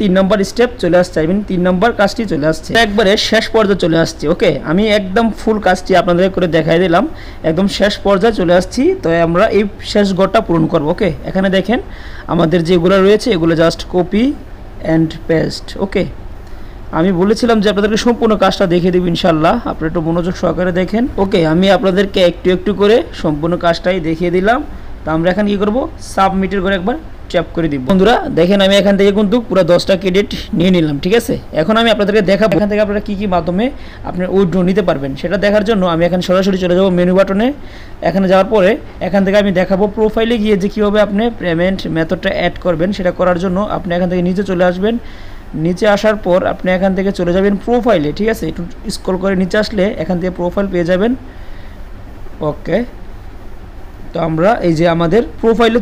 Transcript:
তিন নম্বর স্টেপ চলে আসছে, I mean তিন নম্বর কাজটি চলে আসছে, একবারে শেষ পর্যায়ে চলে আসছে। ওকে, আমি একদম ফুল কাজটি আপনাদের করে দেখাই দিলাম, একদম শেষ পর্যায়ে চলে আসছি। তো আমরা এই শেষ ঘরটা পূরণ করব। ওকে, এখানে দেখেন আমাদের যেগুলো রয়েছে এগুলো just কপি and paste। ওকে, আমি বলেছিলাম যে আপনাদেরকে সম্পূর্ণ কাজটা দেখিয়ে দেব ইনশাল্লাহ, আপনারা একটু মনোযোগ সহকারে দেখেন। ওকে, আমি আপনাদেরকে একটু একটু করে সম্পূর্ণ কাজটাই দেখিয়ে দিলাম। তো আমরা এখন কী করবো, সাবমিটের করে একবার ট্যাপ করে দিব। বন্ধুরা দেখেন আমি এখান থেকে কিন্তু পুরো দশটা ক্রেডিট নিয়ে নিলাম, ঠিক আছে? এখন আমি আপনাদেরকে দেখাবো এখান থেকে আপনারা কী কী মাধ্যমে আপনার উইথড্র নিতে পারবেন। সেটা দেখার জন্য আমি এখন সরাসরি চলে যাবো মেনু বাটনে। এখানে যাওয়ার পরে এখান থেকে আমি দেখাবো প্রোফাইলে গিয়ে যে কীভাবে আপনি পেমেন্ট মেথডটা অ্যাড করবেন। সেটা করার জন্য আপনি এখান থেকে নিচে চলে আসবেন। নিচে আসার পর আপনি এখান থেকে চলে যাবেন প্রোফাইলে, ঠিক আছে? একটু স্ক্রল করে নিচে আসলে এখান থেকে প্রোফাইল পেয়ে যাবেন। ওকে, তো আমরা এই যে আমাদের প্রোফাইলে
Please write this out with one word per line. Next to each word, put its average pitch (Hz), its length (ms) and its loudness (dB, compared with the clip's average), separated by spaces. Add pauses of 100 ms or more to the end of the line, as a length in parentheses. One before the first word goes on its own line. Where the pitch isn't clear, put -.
তিন 202 180 2
নম্বর 190 180 2 (140)
স্টেপ 240 200 0 (120)
চলে 175 200 4
আসছে, - 220 -4
I - 60 0
mean 202 100 0 (100)
তিন 185 180 -2
নম্বর 185 220 2 (100)
কাজটি 202 220 0 (100)
চলে 147 200 0
আসছে, - 180 -6 (140)
একবারে 202 280 2 (160)
শেষ 220 160 2 (100)
পর্যায়ে 202 300 2
চলে 165 200 2
আসছে। - 200 -6 (100)
ওকে, 185 160 2 (200)
আমি 180 120 2 (160)
একদম 202 280 0 (140)
ফুল 220 160 0 (100)
কাজটি 185 340 0
আপনাদের 175 240 2 (120)
করে 180 100 0 (100)
দেখাই 165 280 2
দিলাম, 185 200 2 (440)
একদম 165 180 2 (120)
শেষ 202 160 2 (100)
পর্যায়ে 202 360 2
চলে 175 180 2
আসছি। 208 240 -2 (200)
তো 160 60 0 (180)
আমরা 170 180 2 (140)
এই 214 60 2 (280)
শেষ 208 140 4 (120)
ঘরটা 196 280 2
পূরণ 165 260 2
করব। 147 220 0
ওকে, 190 140 0 (200)
এখানে 190 280 0
দেখেন 208 220 0 (540)
আমাদের 165 360 2
যেগুলো 185 280 4 (100)
রয়েছে 214 300 4
এগুলো 165 160 2 (100)
just 165 180 0 (120)
কপি 185 320 0 (680)
and 160 160 2 (180)
paste। 156 400 -2 (160)
ওকে, 196 200 -2 (960)
আমি 175 120 2 (100)
বলেছিলাম 226 420 2
যে 196 100 2
আপনাদেরকে 208 340 0
সম্পূর্ণ 233 260 2 (100)
কাজটা 190 220 2 (100)
দেখিয়ে 180 200 2
দেব 180 120 2
ইনশাল্লাহ, 170 480 2 (160)
আপনারা 160 200 -4
একটু 170 180 -4
মনোযোগ 175 340 -2
সহকারে 180 380 -2
দেখেন। 202 240 -2 (180)
ওকে, 196 180 0 (120)
আমি 180 140 4 (100)
আপনাদেরকে 190 440 0 (100)
একটু - 260 -4
একটু 170 140 -2 (100)
করে 208 160 6 (260)
সম্পূর্ণ 160 320 -2 (100)
কাজটাই 175 340 0 (100)
দেখিয়ে 165 280 -2
দিলাম। 214 240 2 (440)
তো - 60 -8
আমরা 160 220 0
এখন 208 180 0
কী 202 120 0
করবো, 214 180 0 (320)
সাবমিটের 190 520 0
করে 196 140 0
একবার 202 180 -2 (360)
ট্যাপ 165 140 0 (100)
করে 165 160 0
দিব। 139 80 -4 (100)
বন্ধুরা 196 240 4 (240)
দেখেন 180 280 4
আমি 196 160 4
এখান 202 180 4
থেকে 202 180 4
কিন্তু 214 180 2 (120)
পুরো 185 140 2 (100)
দশটা 180 300 2
ক্রেডিট 190 280 0 (280)
নিয়ে 175 180 4
নিলাম, 156 280 0
ঠিক 185 160 0
আছে? - 140 -4 (260)
এখন 160 200 2
আমি 233 140 2
আপনাদেরকে 208 360 2
দেখাবো 196 280 2
এখান 208 140 2
থেকে 208 140 2
আপনারা 208 200 -2
কী 208 140 -4
কী 214 140 -4
মাধ্যমে 175 300 0 (460)
আপনার 180 160 -4 (100)
উইথড্র 185 220 2 (100)
নিতে 196 200 2
পারবেন। 139 320 0
সেটা 175 240 -2
দেখার 208 240 2
জন্য 214 140 2 (120)
আমি 160 140 0
এখন 180 200 0
সরাসরি 190 360 2
চলে 175 140 2
যাবো 196 100 4 (100)
মেনু 180 200 4
বাটনে। 196 300 2 (600)
এখানে 190 240 0
যাওয়ার 190 220 4
পরে 196 160 4 (360)
এখান 196 200 0
থেকে 196 160 2
আমি 202 80 2 (100)
দেখাবো 185 240 0 (120)
প্রোফাইলে 226 460 0
গিয়ে 214 200 2
যে 202 120 0
কীভাবে 208 320 2
আপনি 202 160 0 (180)
পেমেন্ট 180 400 0 (160)
মেথডটা 170 420 -2
অ্যাড 170 160 0 (100)
করবেন। 175 320 0
সেটা 180 220 0
করার 180 260 2
জন্য 185 140 0 (180)
আপনি 185 200 -6
এখান 180 140 0
থেকে 180 180 0
নিচে 185 220 0
চলে 180 200 2
আসবেন। 196 260 0 (680)
নিচে 175 200 -2 (120)
আসার 214 200 0 (100)
পর 180 120 4 (140)
আপনি - 240 -6
এখান 190 200 2
থেকে 196 220 0
চলে 175 180 0
যাবেন 202 180 2 (100)
প্রোফাইলে, 214 540 2
ঠিক 208 160 0
আছে? 214 160 -8
একটু - 120 -8 (320)
স্ক্রল - 280 -4
করে 196 200 0
নিচে 190 200 -2
আসলে 202 220 -2 (180)
এখান 185 180 -2
থেকে 180 180 -4
প্রোফাইল 175 340 -2
পেয়ে 175 180 0
যাবেন। 190 220 2 (1400)
ওকে, 165 280 -4 (1300)
তো - 60 -8 (100)
আমরা 160 220 2 (180)
এই 165 100 2
যে 165 60 2 (100)
আমাদের 170 280 2 (180)
প্রোফাইলে 226 420 2